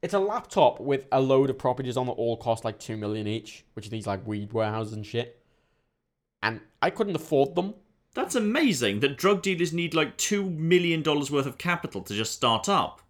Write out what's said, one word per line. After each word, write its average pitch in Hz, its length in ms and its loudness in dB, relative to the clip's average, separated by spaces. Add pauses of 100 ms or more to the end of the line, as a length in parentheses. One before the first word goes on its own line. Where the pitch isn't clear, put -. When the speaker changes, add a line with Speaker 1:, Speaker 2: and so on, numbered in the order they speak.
Speaker 1:
It's 175 120 -6
a 202 60 4
laptop 196 600 2
with 135 300 -2
a 131 100 4
load 135 300 4
of - 80 -4
properties 127 380 -2
on 127 100 0
that 120 60 -4
all 117 240 -2
cost, 117 280 -2
like, 110 140 -4
two - 180 -8
million 104 300 -4
each, 107 380 -6 (100)
which 104 120 -14
are 101 40 -12
these, 110 160 -6
like, 98 200 -4
weed 104 260 -6
warehouses 110 400 -2
and 107 120 -8
shit. - 380 -8 (1000)
And 110 180 -2 (200)
I 156 100 2
couldn't 202 260 -2
afford 143 400 2
them. 190 180 -2 (400)
Speaker 2:
That's - 220 -4
amazing 208 640 2
that 139 160 0
drug 190 260 2
dealers 175 300 0
need, 170 220 -2
like, 156 220 0
two 202 320 0
million 165 540 2
dollars 147 300 0
worth 139 140 2
of 131 120 -8
capital 170 440 -4
to 104 120 -8
just 107 180 -2
start 117 360 2
up. 156 420 0